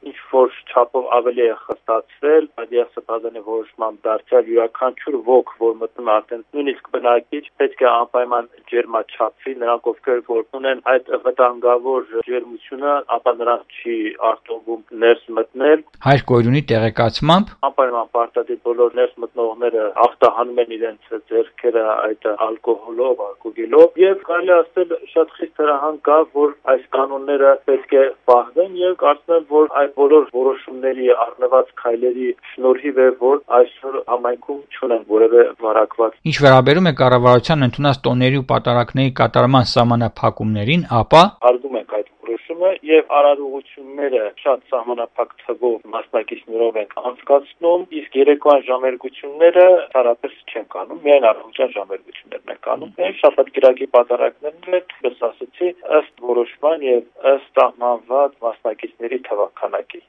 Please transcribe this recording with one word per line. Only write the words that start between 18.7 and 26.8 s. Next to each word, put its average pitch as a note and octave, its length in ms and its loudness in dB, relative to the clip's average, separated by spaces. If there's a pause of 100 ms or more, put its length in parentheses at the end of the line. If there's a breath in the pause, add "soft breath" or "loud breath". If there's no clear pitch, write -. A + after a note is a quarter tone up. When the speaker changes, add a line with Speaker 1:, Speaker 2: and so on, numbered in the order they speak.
Speaker 1:
ներս B2 240 -2
մտնողները A#2 580 -4 (220)
ախտահանում A#2+ 580 0
են A2+ 140 -6
իրենց A2 340 -8 (220)
ձեռքերը A2+ 520 -2 (200)
այդ G#2+ 240 -4 (180)
ալկոհոլով, A2+ 800 -4
ալկոգելով, A#2 800 2
և G3 240 0
կարելի F3 320 0
ասել E3+ 340 -4 (160)
շատ D#3+ 300 0
խիստ - 240 -8
հրահան D3 420 -2
կա, D3 100 6 (200)
որ D3 180 0 (200)
այս B2 200 -6